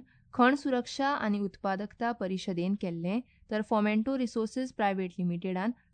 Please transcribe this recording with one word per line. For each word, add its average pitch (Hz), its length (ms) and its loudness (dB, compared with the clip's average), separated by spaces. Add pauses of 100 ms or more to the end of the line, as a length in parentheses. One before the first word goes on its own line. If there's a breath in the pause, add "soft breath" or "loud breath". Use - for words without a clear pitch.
(340 soft breath)
खण 254 220 6
सुरक्षा 269 520 0
आनी 214 320 0
उत्पादकता 202 720 -4
परिशदेन 190 720 -2
केल्लें, 175 380 -2 (320 soft breath)
तर 214 100 0
फॉमेंटो 220 560 2
रिसोर्सीस 254 560 -2
प्रायव्हेट 190 380 0
लिमिटेडान 180 600 -2 (220 soft breath)